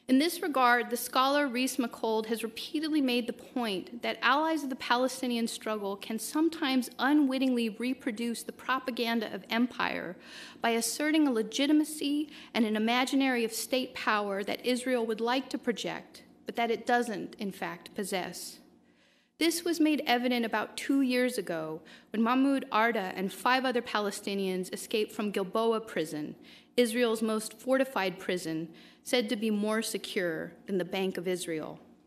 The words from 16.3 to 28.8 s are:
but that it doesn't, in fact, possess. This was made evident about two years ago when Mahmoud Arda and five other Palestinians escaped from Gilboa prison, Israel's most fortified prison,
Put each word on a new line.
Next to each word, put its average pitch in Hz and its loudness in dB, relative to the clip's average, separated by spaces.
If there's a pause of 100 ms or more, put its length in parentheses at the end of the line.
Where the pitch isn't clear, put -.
but 202 -10
that 233 0
it 226 -2
doesn't, 226 0
in 196 -6
fact, 175 -10
possess. 180 -6 (760)
This 330 0
was 339 0
made 302 4
evident 240 2
about 214 -4
two 277 2
years 247 2
ago 160 -4 (300)
when 220 2
Mahmoud 269 4
Arda 220 2
and 190 -2
five 254 2
other 240 0
Palestinians 202 -2
escaped 214 -2
from 208 -4
Gilboa 220 0
prison, 156 -6 (440)
Israel's 233 2
most 220 -2
fortified 247 0
prison, 165 -4 (340)